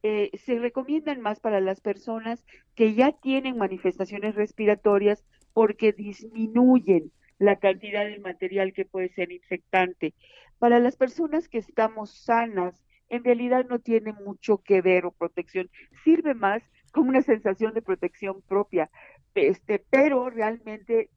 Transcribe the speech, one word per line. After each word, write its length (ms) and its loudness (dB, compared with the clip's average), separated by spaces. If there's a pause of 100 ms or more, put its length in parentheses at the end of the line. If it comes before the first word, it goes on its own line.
eh, 260 -2 (140)
se 140 -2
recomiendan 600 -6
más 180 -6
para 220 0
las 200 -2
personas 640 -8 (300)
que 200 4
ya 180 4
tienen 440 -4
manifestaciones 800 -6
respiratorias 880 0 (280)
porque 400 2
disminuyen 1200 2 (260)
la 180 4
cantidad 480 -2
del 160 -10
material 520 -6
que 120 -6
puede 260 -6
ser 200 -8
infectante. 840 -4 (440)
Para 220 4
las 160 0
personas 520 -4
que 100 -6
estamos 520 -4
sanas, 760 -4 (260)
en 120 -6
realidad 460 0
no 100 -4
tiene 340 -2
mucho 460 -4
que 240 2
ver 240 2
o 60 -8
protección, 580 -8 (320)
sirve 320 2
más 280 -2 (300)
como 160 2
una 140 4
sensación 500 0
de 100 -4
protección 600 -6
propia, 480 -2 (440)
este, 540 0
pero 420 2
realmente 880 -6